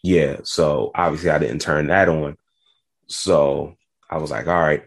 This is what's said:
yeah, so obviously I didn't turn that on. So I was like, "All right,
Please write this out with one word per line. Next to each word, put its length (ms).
yeah, 420
so 520
obviously 340
I 80
didn't 220
turn 280
that 220
on. 260
So 680
I 80
was 140
like, 160
"All 120
right, 280